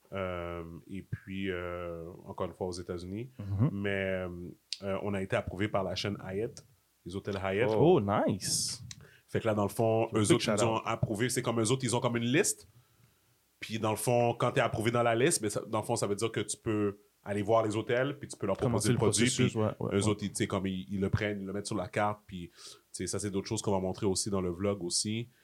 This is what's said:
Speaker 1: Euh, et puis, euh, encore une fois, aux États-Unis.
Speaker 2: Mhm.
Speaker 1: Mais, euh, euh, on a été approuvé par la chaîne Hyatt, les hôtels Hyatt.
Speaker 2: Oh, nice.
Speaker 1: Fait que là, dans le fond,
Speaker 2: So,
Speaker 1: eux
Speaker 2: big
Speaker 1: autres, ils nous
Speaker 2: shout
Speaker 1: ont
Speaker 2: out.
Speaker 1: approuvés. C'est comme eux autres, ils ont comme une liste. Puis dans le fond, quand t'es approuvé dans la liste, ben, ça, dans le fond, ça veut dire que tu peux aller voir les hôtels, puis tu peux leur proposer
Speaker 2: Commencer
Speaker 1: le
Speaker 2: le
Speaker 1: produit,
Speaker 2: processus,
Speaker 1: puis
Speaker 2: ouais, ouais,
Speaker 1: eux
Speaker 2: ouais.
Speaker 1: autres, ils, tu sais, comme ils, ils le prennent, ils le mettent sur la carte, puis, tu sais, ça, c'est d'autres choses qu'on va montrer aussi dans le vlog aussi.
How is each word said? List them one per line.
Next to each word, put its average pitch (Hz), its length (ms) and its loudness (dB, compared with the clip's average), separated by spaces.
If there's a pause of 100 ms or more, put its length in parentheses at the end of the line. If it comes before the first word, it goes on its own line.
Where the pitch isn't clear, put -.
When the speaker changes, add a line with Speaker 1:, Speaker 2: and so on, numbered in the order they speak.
(120)
Speaker 1:
Euh, 87 500 -4 (280)
et 95 120 -10
puis, 98 480 -6
euh, 87 540 -6 (220)
encore 98 200 -6
une 87 60 -6
fois, 98 140 -6
aux 90 60 -4
États-Unis. 92 680 -8
Speaker 2:
Mhm. 101 340 2
Speaker 1:
Mais, 196 160 -2 (160)
euh, 92 240 -2 (540)
euh, 98 200 -2
on 101 120 -2
a 98 80 -2
été 98 140 -2
approuvé 98 320 -2
par 101 160 0
la 90 100 -4
chaîne 101 280 -4
Hyatt, 101 440 -6 (400)
les 92 100 -8
hôtels 98 260 -6
Hyatt. 98 320 2
Speaker 2:
Oh, 151 240 8
nice. - 880 0 (440)
Speaker 1:
Fait 101 120 -2
que 110 60 -2
là, 107 80 2
dans 104 80 2
le 98 80 2
fond, 113 420 2
Speaker 2:
So, 113 60 2
Speaker 1:
eux - 20 6
Speaker 2:
big 104 120 6
Speaker 1:
autres, 117 140 4
ils 120 60 2
nous 104 60 2
Speaker 2:
shout 107 80 4
Speaker 1:
ont 113 100 2
Speaker 2:
out. 110 80 -2
Speaker 1:
approuvés. 113 460 0
C'est 123 100 -2
comme 117 200 0
eux 110 120 4
autres, 131 120 0
ils 123 120 2
ont 120 40 2
comme 120 180 2
une 117 120 -2
liste. - 380 2 (880)
Puis 110 200 -6
dans 107 120 0
le 107 60 0
fond, 120 420 4
quand 120 140 2
t'es 135 80 2
approuvé 117 300 2
dans 120 120 4
la 117 120 4
liste, 135 260 4
ben, 107 80 0
ça, - 180 -4
dans 110 140 -2
le 107 40 -2
fond, 117 120 -2
ça 117 100 0
veut 101 100 0
dire 110 140 0
que 110 100 -4
tu - 180 -6
peux 104 400 0 (260)
aller 101 180 -2
voir 113 220 4
les 107 120 -2
hôtels, 127 420 0
puis - 100 -12
tu - 80 -12
peux - 100 -6
leur 95 100 2
proposer 127 140 2
Speaker 2:
Commencer 113 180 2
Speaker 1:
le 127 60 6
Speaker 2:
le 110 40 2
Speaker 1:
produit, 110 260 4
Speaker 2:
processus, 127 280 4
Speaker 1:
puis 113 100 0
Speaker 2:
ouais, 107 60 4 (120)
ouais, - 140 -2
Speaker 1:
eux 101 80 4
Speaker 2:
ouais. 107 60 2
Speaker 1:
autres, 104 160 0
ils, 98 60 -2
tu - 60 -10
sais, 104 120 0
comme 95 180 -2
ils, 92 260 -4
ils 101 80 -2
le 95 80 2
prennent, 104 320 -2
ils 98 60 -8
le 95 60 -8
mettent 101 160 -6
sur 110 80 -4
la 92 120 -2
carte, 104 380 0
puis, 87 260 -12
tu - 60 -20 (320)
sais, - 160 -6
ça, 98 140 -4
c'est 104 100 -2
d'autres 98 160 -2
choses 107 160 -4
qu'on - 80 0
va 98 100 4
montrer 92 260 -2
aussi 95 220 0
dans 98 120 0
le 90 100 0
vlog 98 320 -2
aussi. 107 460 -2 (160)